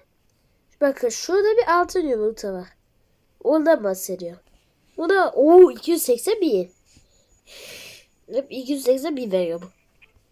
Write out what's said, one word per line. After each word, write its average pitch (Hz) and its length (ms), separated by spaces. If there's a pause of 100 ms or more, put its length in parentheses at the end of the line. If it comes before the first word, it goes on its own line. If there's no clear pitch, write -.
(800)
Bakın 269 280
şurada 403 480
bir 339 220
altın 349 280
yumurta 220 460
var. 180 140 (760)
Ondan 302 400
bahsediyor. 185 540 (600)
Bu 330 120
da, 381 220
oo, 330 400
iki 247 200
yüz 330 120
seksen 381 380
bin. 196 300 (1600)
Hep 269 180
iki 254 200
yüz 269 120
seksen 262 320
bin 247 160
veriyor 175 300
bu. 180 40 (680)